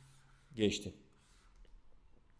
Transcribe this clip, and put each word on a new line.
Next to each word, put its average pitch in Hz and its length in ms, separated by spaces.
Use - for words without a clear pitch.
Geçti. 104 380